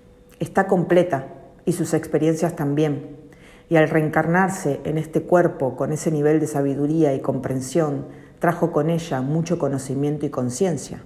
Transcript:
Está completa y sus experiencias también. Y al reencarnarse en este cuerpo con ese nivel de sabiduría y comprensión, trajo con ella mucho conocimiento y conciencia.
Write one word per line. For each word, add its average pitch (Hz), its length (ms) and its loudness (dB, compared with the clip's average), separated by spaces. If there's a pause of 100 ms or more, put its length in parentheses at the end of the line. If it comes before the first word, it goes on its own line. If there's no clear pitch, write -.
(380)
Está 190 300 0
completa 175 580 2 (380)
y 175 80 2
sus 160 200 -2
experiencias 160 640 0
también. 143 640 -2 (520)
Y 170 60 -2
al 156 140 6
reencarnarse 156 960 0
en 156 120 -2
este 156 260 -2
cuerpo 165 520 2
con 143 180 -4
ese 156 200 -2
nivel 151 260 4
de 151 80 0
sabiduría 143 680 0
y 139 60 -4
comprensión, 135 840 -2 (320)
trajo 165 320 0
con 151 180 0
ella 160 320 -2
mucho 160 380 0
conocimiento 139 640 -2
y 143 60 -2
conciencia. 127 760 -4